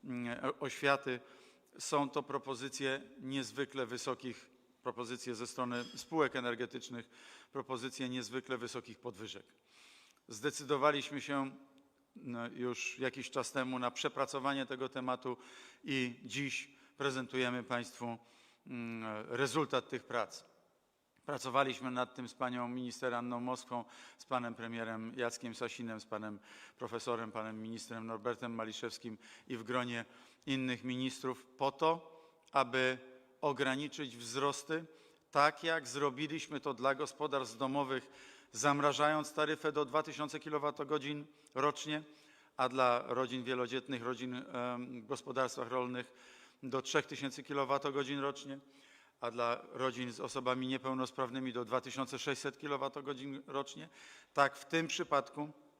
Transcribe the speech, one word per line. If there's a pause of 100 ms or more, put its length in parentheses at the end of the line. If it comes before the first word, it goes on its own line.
mm,
o-,
oświaty. (580)
Są
to
propozycje (180)
niezwykle
wysokich, (360)
propozycje
ze
strony (120)
spółek
energetycznych, (440)
propozycje
niezwykle
wysokich
podwyżek. (800)
Zdecydowaliśmy
się, (680)
no,
już
jakiś
czas
temu
na
przepracowanie
tego
tematu (480)
i (100)
dziś (280)
prezentujemy
państwu, (480)
mm,
rezultat
tych
prac. (840)
Pracowaliśmy
nad
tym
z
panią
minister
Anną
Moskwą, (340)
z
panem
premierem
Jackiem
Sasinem,
z
panem (400)
profesorem,
panem
ministrem
Norbertem
Maliszewskim (300)
i
w
gronie (420)
innych
ministrów
po
to, (320)
aby (420)
ograniczyć
wzrosty, (460)
tak
jak
zrobiliśmy
to
dla
gospodarstw
domowych, (420)
zamrażając
taryfę
do
dwa
tysiące
kilowatogodzin (280)
rocznie, (540)
a
dla
rodzin
wielodzietnych,
rodzin,
em,
w
gospodarstwach
rolnych (500)
do
trzech
tysięcy
kilowatogodzin
rocznie, (640)
a
dla (100)
rodzin
z
osobami
niepełnosprawnymi
do
dwa
tysiące
sześćset
kilowatogodzin
rocznie. (440)
Tak
w
tym
przypadku (300)